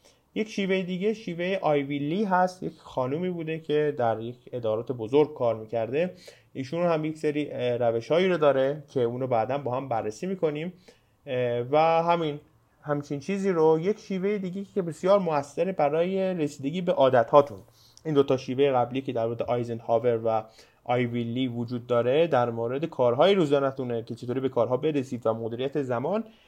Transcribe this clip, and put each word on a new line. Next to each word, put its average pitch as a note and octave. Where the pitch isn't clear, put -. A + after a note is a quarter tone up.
یک G#3+
شیوه F#3+
دیگه F#3
شیوه F#3
آیوی C#3+
لی D#3+
هست، F#3
یک F3
خانومی D3
بوده D#3+
که D3+
در A2+
یک A#2+
ادارات A#2
بزرگ C3
کار A#2
می‌کرده. A#2
ایشون C3+
هم D#3+
یک D#3
سری، D3
اه، B2
روش‌هایی A#2+
رو F3+
داره C3+
که C3+
اونو B2
بعداً A#2+
با B2+
هم C3+
بررسی A2
می‌کنیم، E3+
اه، B2
و C#3+
همین، E3
همچین D3
چیزی G3
رو. D#3+
یک G#3
شیوه G3
دیگه F#3+
که G3
بسیار F#3
مؤثره E3
برای F#3
رسیدگی D3
به F3+
عادت‌هاتون، C3
این D#3
دوتا C#3
شیوه C3
قبلی B2
که C3
در A#2
مورد A#2
آیزنهاور A#2
و A2
آیوی A#2+
لی B2
وجود A#2+
داره B2
در B2
مورد A#2
کارهای C#3+
روزانه‌تونه C3+
که A#2
چطوری B2
به C3
کارها B2
برسید C3
و A2
مدیریت A#2+
زمان. C3+